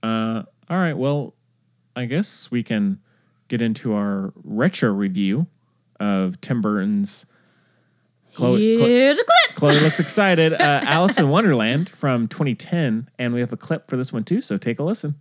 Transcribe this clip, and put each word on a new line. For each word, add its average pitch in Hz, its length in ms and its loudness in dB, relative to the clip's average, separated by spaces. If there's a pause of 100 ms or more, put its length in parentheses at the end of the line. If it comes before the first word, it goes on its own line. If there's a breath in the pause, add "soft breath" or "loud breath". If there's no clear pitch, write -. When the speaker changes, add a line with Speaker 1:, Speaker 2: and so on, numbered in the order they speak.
Speaker 1:
Uh, 113 440 -4 (260)
all 170 80 -2
right. 165 180 -2
Well, 139 380 -4 (600)
I 127 80 -6
guess 147 480 -4
we 120 100 -2
can 101 380 -2 (480)
get 117 120 -4
into 113 340 -2
our 101 380 -4 (120)
retro 113 480 0
review 98 560 0 (500)
of 95 420 -2
Tim 123 220 -4
Burton's 101 640 -2 (1080)
Chloe, 214 420 2
Chlo-, 233 100 4
Speaker 2:
Here's 262 320 4
a 480 60 0
clip. 659 320 4
Speaker 1:
Chloe 147 240 4
looks 151 180 2
excited. 170 540 2
Speaker 2:
<laughs> - 80 -2
Speaker 1:
Uh, 143 240 4
Alice 170 340 2
in 156 120 2
Wonderland 147 600 2
from 123 380 -2
twenty 139 260 -2
ten. 127 540 -4 (100)
And 120 160 -4
we 120 60 -2
have 120 120 -4
a 117 40 -10
clip - 320 -8
for 131 80 -4
this 127 160 -6
one, 113 100 -4
too. 190 180 -2
So - 160 -6
take 117 220 -4
a 143 60 -4
listen. 156 360 -4